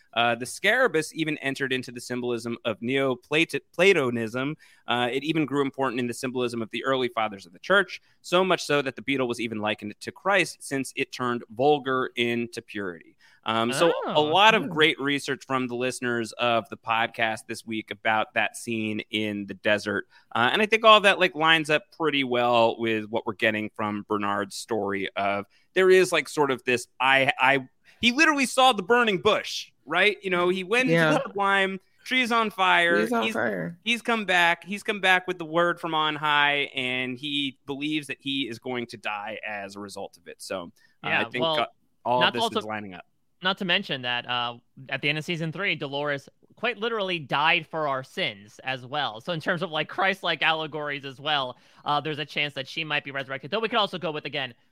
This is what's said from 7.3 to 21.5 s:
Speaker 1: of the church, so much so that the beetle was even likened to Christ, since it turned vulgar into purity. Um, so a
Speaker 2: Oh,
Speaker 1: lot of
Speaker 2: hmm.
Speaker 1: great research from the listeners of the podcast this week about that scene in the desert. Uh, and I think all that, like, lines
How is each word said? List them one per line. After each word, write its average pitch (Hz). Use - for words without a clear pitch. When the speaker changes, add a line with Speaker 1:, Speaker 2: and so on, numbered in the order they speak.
Speaker 1:
of 87
the 92
church, 190
so 185
much 180
so 143
that 131
the 113
beetle 131
was 120
even 110
likened 104
to -
Christ, 185
since 135
it 139
turned 120
vulgar 131
into 120
purity. 95
Um, 113
so 170
a -
Speaker 2:
Oh, 151
Speaker 1:
lot 190
of 190
Speaker 2:
hmm. 135
Speaker 1:
great 156
research 139
from 127
the 120
listeners 120
of 117
the 107
podcast 113
this 113
week 110
about 110
that 107
scene 110
in 104
the 98
desert. 101
Uh, 117
and 196
I 214
think 226
all 214
that, 190
like, 185
lines 156